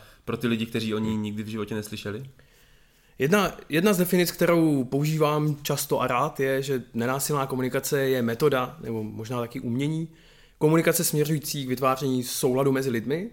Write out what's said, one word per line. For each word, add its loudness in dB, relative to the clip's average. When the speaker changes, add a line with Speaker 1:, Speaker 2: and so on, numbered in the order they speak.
Speaker 1:
pro -4
ty -2
lidi, 0
kteří -2
o -2
ní 0
nikdy -4
v -8
životě -6
neslyšeli? -8
Speaker 2:
Jedna, 2
jedna 4
z 2
definic, 2
kterou 4
používám 2
často -2
a 0
rád, 0
je, 2
že -2
nenásilná 0
komunikace -2
je 2
metoda, 2
nebo -4
možná -6
taky -6
umění, -2
komunikace 4
směřující -2
k -8
vytváření 0
souladu 2
mezi 0
lidmi, -4